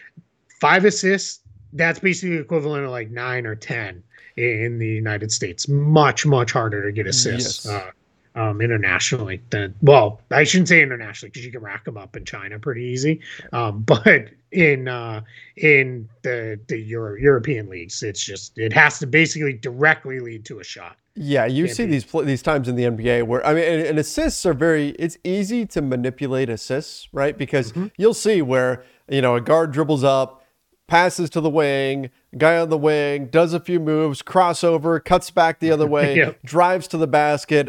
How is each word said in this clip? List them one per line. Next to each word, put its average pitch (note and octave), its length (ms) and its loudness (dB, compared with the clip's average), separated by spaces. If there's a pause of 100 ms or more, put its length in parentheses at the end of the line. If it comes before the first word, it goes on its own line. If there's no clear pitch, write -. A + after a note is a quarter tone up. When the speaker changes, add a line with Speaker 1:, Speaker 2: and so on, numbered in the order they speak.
(600)
Speaker 1:
Five F#3 260 4
assists, F#3+ 540 -2 (340)
that's E3 240 -2
basically F3 400 -2
equivalent D3 480 -4
to, C3 40 -8
like, A#2 200 -10
nine B2 340 -6
or G#2+ 100 -6
ten G#2 480 -8 (360)
i-, - 20 -4
in A#2 380 -2
the A2+ 100 -4
United A2 420 -4
States. - 380 -6
Much, C#3+ 560 4
much B2+ 280 2
harder G#2+ 300 -2
to G2+ 100 -4
get G#2 140 -4
assists, - 600 -2
Speaker 2:
Yes. G#2 80 -6
Speaker 1:
uh, F#2 160 -10 (440)
um, G#2+ 260 -2
internationally G#2 800 -2 (100)
than, G2 320 -4
well, C3 380 8 (100)
I C#3 140 4
shouldn't F3 240 2
say E3+ 140 6
internationally A#2 480 -8
'cause A#2+ 140 -18
you B2 60 -16
can A#2 120 -14
rack G2+ 240 -14
'em A2+ 100 -12
up F#2+ 200 -16
in G2+ 80 -16
China G2+ 340 -14
pretty A#2+ 260 -6
easy. C3+ 360 -2 (320)
Um, A2 300 -4
<laughs> - 0 -
but C3+ 460 6 (240)
in, C#3+ 360 2
uh, A#2 340 -8 (340)
in B2+ 520 2 (140)
the, A2+ 360 -6 (100)
the A#2+ 100 -6
Euro-, A2 400 -8
European B2 500 2
leagues, F2+ 340 -12
it's G#2 220 -8
just, - 340 -14
it A2 160 -2
has D3+ 260 4
to D3+ 60 -6
basically D3+ 480 0
directly C3 680 -2
lead A2+ 260 -14
to G#2+ 140 -16
a F2+ 40 -18
shot. E2+ 320 -18 (180)
Speaker 2:
Yeah, C#3+ 320 0
you C3 180 0
Speaker 1:
Can't E3+ 120 -4
Speaker 2:
see A#3 100 -2
Speaker 1:
be. E3+ 60 -2
Speaker 2:
these C3 120 0
pl-, D#3 200 -4
these C#3 180 -2
times C#3+ 260 -2
in B2 80 -2
the B2 80 0
N A#2+ 120 0
B A2 120 -2
A A#2+ 140 2
where, A#2+ 240 -2
I D3+ 80 4
mean, E3 100 2
and, D#3+ 220 0
and D#3 120 -2
assists D4 460 -2
are F3 100 2
very, D3+ 440 2
it's D#3+ 260 -6
easy G3+ 420 -2
to F3 140 -6
manipulate B2+ 680 -2
assists, - 640 -8
right? C#3+ 260 -2
Because C3 340 -2
Speaker 1:
Mm-hmm. F#3 140 -6 (100)
Speaker 2:
you'll A3 180 4
see G3+ 280 2
where, B2+ 420 0 (240)
you C3+ 140 0
know, B2 120 4
a A#2+ 60 0
guard D#3 320 2
dribbles C#3+ 320 0
up, C3+ 380 0 (460)
passes F3 420 2
to E3 100 -4
the D#3 100 0
wing, C#3 600 0 (280)
guy D#3+ 200 6
on E3 100 0
the D#3 100 2
wing, C#3+ 480 0
does D#3+ 260 4
a F3 60 0
few F3 220 -2
moves, D#3 420 0
crossover, E3 800 2
cuts - 280 0
back E3 260 2
the D#3+ 140 2
other D3+ 140 2
Speaker 1:
<laughs> - 0 -
Speaker 2:
way, D3 300 2
Speaker 1:
Yep. C3+ 280 2
Speaker 2:
drives F3 440 2
to - 80 -6
the D#3+ 120 0
basket, D3 600 2